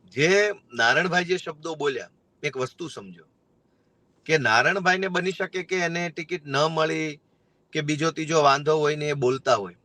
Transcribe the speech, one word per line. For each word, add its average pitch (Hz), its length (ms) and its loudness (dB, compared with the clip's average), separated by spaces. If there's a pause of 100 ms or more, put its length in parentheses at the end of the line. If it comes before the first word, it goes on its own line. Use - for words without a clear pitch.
(120)
જે 196 400 2 (220)
નારણભાઈ 160 500 2
જે 180 140 -2
શબ્દો 160 380 -10
બોલ્યા, 143 360 -4 (320)
એક 143 140 -6
વસ્તુ 131 320 -6
સમજો 95 360 -18 (1000)
કે 156 100 2
નારણભાઈને 175 680 2
બની 180 240 -2
શકે 180 320 -8
કે 185 160 -4
એને 170 300 -2
ટિકિટ 156 360 -10
ન 139 120 -2 (120)
મળી 160 400 -2 (640)
કે 156 80 -2
બીજો 151 300 -2
ત્રીજો 160 300 0
વાંધો 143 360 4
હોય 151 180 2
ને 151 140 -4
એ 147 40 -2
બોલતા 131 420 2
હોય 92 300 -8